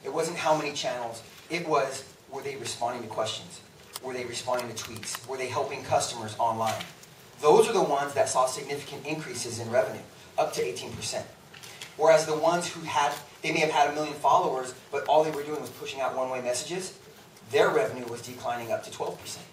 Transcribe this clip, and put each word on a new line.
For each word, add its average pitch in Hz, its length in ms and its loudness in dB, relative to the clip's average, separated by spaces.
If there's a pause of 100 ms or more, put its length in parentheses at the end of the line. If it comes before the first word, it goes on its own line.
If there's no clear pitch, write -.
it 135 100 -6
wasn't 165 240 -2
how 156 180 4
many 147 180 -2
channels, 123 500 -4 (260)
it 160 180 -4
was, - 360 2 (280)
were 135 100 -8
they 139 140 -6
responding 120 460 -4
to 110 80 -10
questions? - 520 -6 (420)
Were 127 100 -6
they 123 120 -6
responding 120 480 -4
to - 20 -8
tweets? - 520 -10
Were - 100 -6
they - 100 -4
helping - 360 -4
customers - 540 0
online? 113 440 0 (600)
Those 165 260 10
are - 60 0
the 180 100 6
ones 143 300 0
that 135 160 4
saw 160 160 4
significant 143 600 -6
increases 123 540 -6
in 113 120 -6
revenue, 107 300 2 (360)
up 127 160 2
to - 100 0
eighteen 113 300 -6
percent. - 320 -6 (720)
Whereas 156 280 8
the 156 120 0
ones 175 300 4
who 170 140 -8
had, - 300 2 (300)
they 180 100 -2
may 170 80 2
have 156 120 4
had 147 180 6
a 147 40 -4
million 151 200 -2
followers, 135 640 2 (160)
but 143 160 -2
all 156 160 6
they 156 80 0
were 143 120 -6
doing 151 160 -4
was - 120 -10
pushing 135 280 -12
out 131 160 -2
one-way 127 260 -2
messages, 123 560 -4 (540)
their 147 180 6
revenue 127 360 0
was 117 160 -8
declining 120 500 -6
up - 120 -2
to - 80 -14
twelve - 280 -6
percent - 340 -12